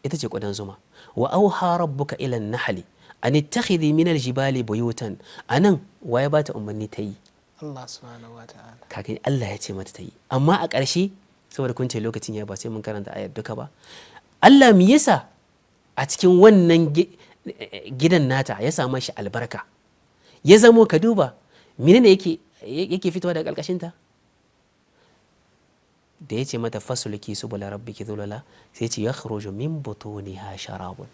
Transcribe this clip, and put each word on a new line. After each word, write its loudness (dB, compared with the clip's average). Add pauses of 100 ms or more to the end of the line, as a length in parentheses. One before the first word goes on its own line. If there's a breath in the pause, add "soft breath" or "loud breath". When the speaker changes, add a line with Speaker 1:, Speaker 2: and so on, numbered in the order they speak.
Speaker 1:
Ita -6
ce -8
ƙudan -6
zuma. -12 (400 soft breath)
"Wa -2
auha 0
rabbuka -6
ila -6
an-nahli -6 (380 soft breath)
an 0
ittakhidhi 0
min 2
al-jibali -2
buyutan." -6 (320 loud breath)
Anan 2 (220)
wa -2
ya -2
bata 0
umarni -10
ta -12
yi? -10 (480)
Speaker 2:
Allah -14
subhanahu -20
wa -20
ta'ala. -20 (120)
Speaker 1:
Ka -14
gani -10
Allah -2
ya -10
ce -10
mata -12
ta -20
yi. -18 (180)
Amma 2
a -4
ƙarshe, -2 (400)
saboda -6
kun -4
ce -6
lokacin -6
ya -8
ba -12
sai -10
mun -10
karanta -10
ayar -10
duka -10
ba. -14 (720 loud breath)
Allah 8
me 8
yasa 4 (720)
a -6
cikin 4
wannan 8
gi-, 0 (880 soft breath)
gidan 4
nata -2
ya 0
sa -2
mashi -6
albarka? -10 (840 soft breath)
Ya 10
zamo 8
ka 0
duba, 0 (480 soft breath)
menene 8
yake, -2 (240)
yake -6
fitowa -6
daga -6
ƙarƙashinta? -8 (2250)
Da -12
ya -4
ce -8
mata, -6
"Fasluki -10
subula -10
rabbiki -16
dhulala," -12 (320 soft breath)
sai -8
ya -6
ce, -8
"Yakhruju -8
min -8
butuniha -14
sharabun." -14